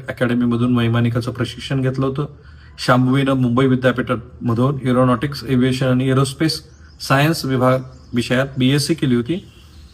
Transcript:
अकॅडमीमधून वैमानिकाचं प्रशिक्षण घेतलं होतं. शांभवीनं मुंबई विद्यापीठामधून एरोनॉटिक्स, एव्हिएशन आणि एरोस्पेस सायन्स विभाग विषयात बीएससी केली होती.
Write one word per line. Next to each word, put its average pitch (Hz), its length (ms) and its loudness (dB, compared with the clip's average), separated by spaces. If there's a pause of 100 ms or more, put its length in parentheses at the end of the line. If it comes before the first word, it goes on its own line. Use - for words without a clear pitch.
अकॅडमीमधून 120 680 0
वैमानिकाचं 117 540 0
प्रशिक्षण 123 500 -6
घेतलं 131 240 -2
होतं. 135 200 -4 (600)
शांभवीनं 131 480 4
मुंबई 127 320 2
विद्यापीठामधून 123 1160 0
एरोनॉटिक्स, 127 600 0
एव्हिएशन 127 440 0
आणि 127 220 2
एरोस्पेस 139 520 0 (400)
सायन्स 147 440 0
विभाग 131 340 2 (340)
विषयात 123 340 0 (100)
बीएससी 139 360 2
केली 139 220 0
होती. 120 280 -2 (500)